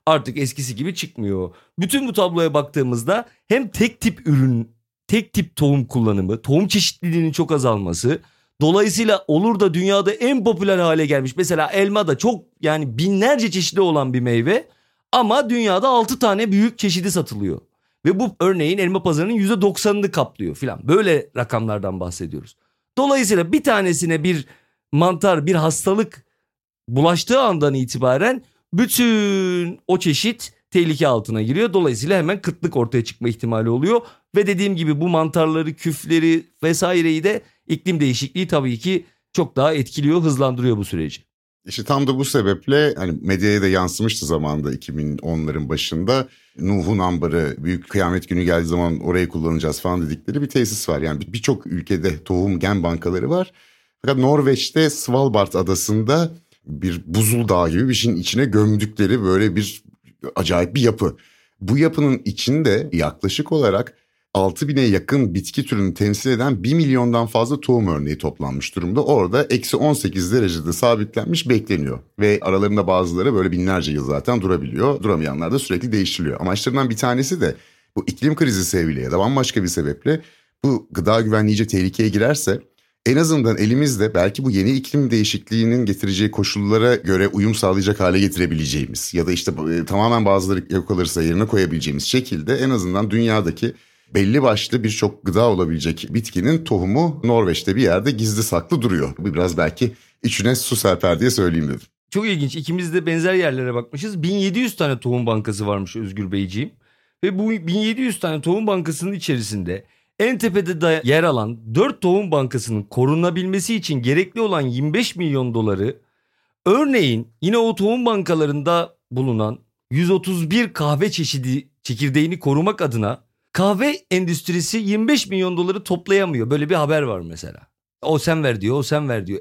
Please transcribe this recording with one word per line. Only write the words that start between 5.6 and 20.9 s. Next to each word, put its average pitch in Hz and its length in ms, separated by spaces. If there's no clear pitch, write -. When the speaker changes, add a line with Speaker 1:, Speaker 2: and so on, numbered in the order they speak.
Speaker 1:
kullanımı, 107 580
tohum 170 260
çeşitliliğinin 170 640
çok 160 200
azalması, 117 680
dolayısıyla 202 680
olur 190 320
da 190 140
dünyada 196 380
en 240 320
popüler 196 340
hale 160 280
gelmiş 131 300
mesela 165 340
elma 196 360
da 147 120
çok 220 260
yani 151 380
binlerce 202 520
çeşidi 175 300
olan 147 340
bir 127 60
meyve 123 480
ama 233 380
dünyada 220 380
altı 240 300
tane 208 340
büyük 220 260
çeşidi 180 320
satılıyor. 104 500
Ve 185 160
bu 240 200
örneğin 180 380
elma 185 240
pazarının 175 300
yüzde 208 280
doksanını 202 500
kaplıyor 95 440
filan. 117 340
Böyle 175 480